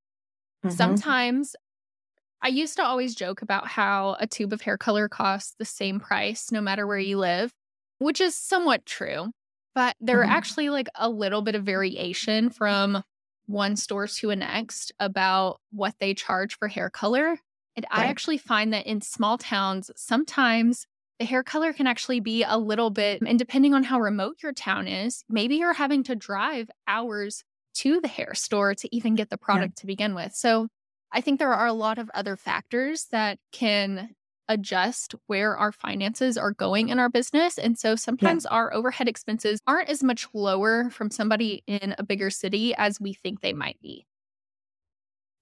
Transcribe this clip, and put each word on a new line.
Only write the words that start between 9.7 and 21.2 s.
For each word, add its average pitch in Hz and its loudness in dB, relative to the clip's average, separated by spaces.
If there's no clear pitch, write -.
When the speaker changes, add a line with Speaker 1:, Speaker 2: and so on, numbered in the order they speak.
Speaker 2:
But - 2
there 240 4
are 240 6
Speaker 1:
Mm-hmm. 208 2
Speaker 2:
actually, 302 0
like, 277 -2
a 226 0
little 208 0
bit 214 0
of 202 -2
variation 190 0
from 202 2
one 202 0
store 202 -4
to - -4
the 208 2
next - -6
about 190 0
what 202 -4
they 196 0
charge 196 -2
for 214 -4
hair - -4
color. 277 0
And 226 -8
I 214 2
Speaker 1:
Right. 247 2
Speaker 2:
actually 294 -2
find 220 0
that 208 -2
in 214 -2
small 220 0
towns, 190 -2
sometimes 240 2
the 233 -4